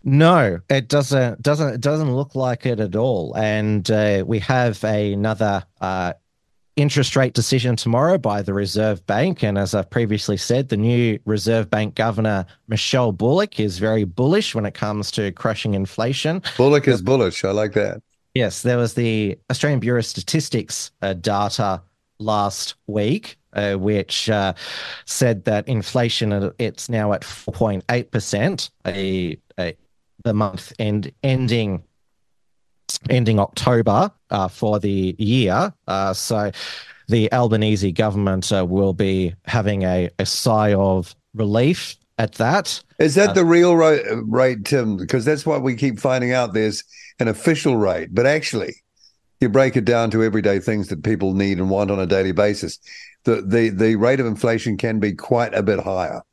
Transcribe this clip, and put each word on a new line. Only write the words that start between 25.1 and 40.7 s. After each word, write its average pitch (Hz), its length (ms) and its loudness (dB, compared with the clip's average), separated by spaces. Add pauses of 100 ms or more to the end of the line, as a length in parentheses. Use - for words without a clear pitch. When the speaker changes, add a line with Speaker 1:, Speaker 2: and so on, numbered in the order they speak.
Speaker 1:
that 104 200 -2
inflation, 117 680 -2
uh, 101 260 -2
it's - 320 -6
now 104 240 0
at - 100 -6
four - 300 -12
point 104 340 -2
eight 120 220 -2
percent, 123 580 -2 (160)
a, 92 540 -4 (200)
a, 85 180 -6 (480)
the 113 100 0
month 101 460 -4
end, 104 320 -2 (100)
ending, 120 600 0 (1300)
ending 113 280 2
October, 117 720 2 (200)
uh, 95 180 -2
for 107 320 -2
the 95 380 -2
year. 117 540 0 (140)
Uh, 95 280 -2
so 104 360 -4 (580)
the 110 220 2
Albanese 107 640 2
government, 98 580 0
uh, 95 160 2
will 95 280 2
be 92 400 0 (100)
having 101 380 0
a, 90 260 0 (100)
a 101 60 0
sigh 107 480 2